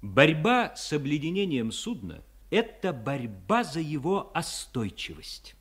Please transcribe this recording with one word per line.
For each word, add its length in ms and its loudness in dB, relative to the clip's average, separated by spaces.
борьба 760 6
с 160 -6
обледенением 800 0
судна — 500 -8
это 420 0
борьба 720 -2
за 160 -4
его 520 -2
остойчивость. 1300 -6